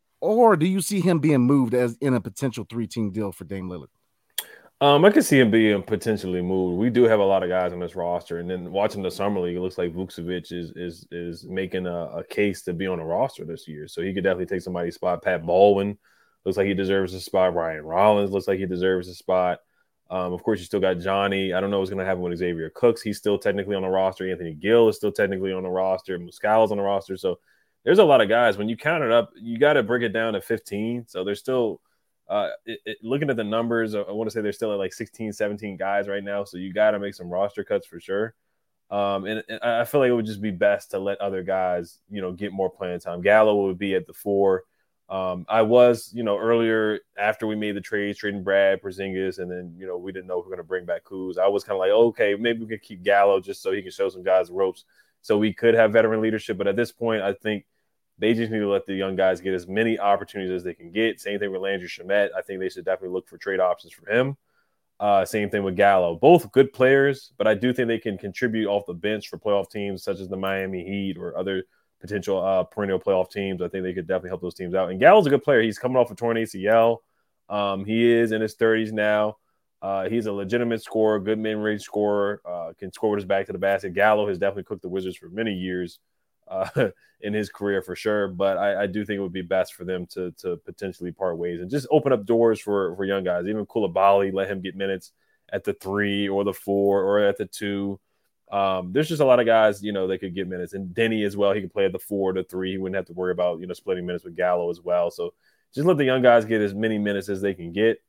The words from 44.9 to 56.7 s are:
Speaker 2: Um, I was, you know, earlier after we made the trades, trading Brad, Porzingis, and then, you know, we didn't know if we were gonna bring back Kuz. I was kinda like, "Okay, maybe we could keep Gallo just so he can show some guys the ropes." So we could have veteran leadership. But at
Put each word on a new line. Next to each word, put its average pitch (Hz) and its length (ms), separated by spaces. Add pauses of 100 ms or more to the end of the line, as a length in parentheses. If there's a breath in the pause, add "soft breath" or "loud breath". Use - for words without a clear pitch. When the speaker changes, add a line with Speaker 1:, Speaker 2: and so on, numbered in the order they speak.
Speaker 2:
Um, 92 400
I 110 140
was, 120 500
you 117 100
know, 104 140
earlier 110 640 (180)
after 107 300
we 107 100
made 107 200
the 101 40
trades, 101 380
trading 101 260
Brad, 98 380
Porzingis, 95 560
and 90 120
then, 90 280
you 95 80
know, 90 100
we 90 160
didn't 90 140
know 90 120
if 87 60
we 92 60
were 92 60
gonna 82 120
bring 92 160
back 85 200
Kuz. 92 340
I 95 100
was 101 160
kinda 101 140
like, 95 140
"Okay, 110 420
maybe 117 260
we 113 60
could 110 160
keep 90 200
Gallo 101 380
just 98 220
so 95 100
he 101 80
can 92 100
show 98 200
some 92 120
guys 92 260
the 87 60
ropes." 92 300 (380)
So 104 160
we 107 160
could 117 180
have 110 220
veteran 110 260
leadership. 107 380
But 98 100
at 98 80